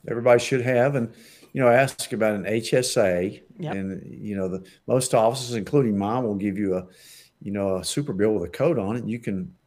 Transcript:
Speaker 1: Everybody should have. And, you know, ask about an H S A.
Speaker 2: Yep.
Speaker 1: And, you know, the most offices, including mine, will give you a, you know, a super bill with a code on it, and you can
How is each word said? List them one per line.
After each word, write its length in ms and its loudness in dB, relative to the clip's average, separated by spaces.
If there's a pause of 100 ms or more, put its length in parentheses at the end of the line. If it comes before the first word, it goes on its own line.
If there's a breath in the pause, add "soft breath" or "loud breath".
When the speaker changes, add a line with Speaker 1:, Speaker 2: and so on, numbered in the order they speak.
Speaker 1:
Everybody 320 6
should 220 -2
have. 340 2
And, 160 -2 (400 loud breath)
you 80 -4
know, 80 6
ask 440 2
about 220 2
an 120 -6
H 280 -2
S 220 2
A. 460 0 (160)
Speaker 2:
Yep. 160 -8
Speaker 1:
And, 280 -8 (180)
you 160 -8
know, 120 -2
the 180 -8 (200 loud breath)
most 280 0
offices, 400 2
including 420 0
mine, 280 -2
will 100 -2
give 240 -4
you 180 -2
a, 100 -6 (540 loud breath)
you 120 -10
know, 240 -2
a 80 -6
super 280 -4
bill 220 2
with 100 -2
a 40 -8
code 300 -2
on 180 -4
it, 40 -6
and 100 -8
you 80 -6
can 360 -6 (120)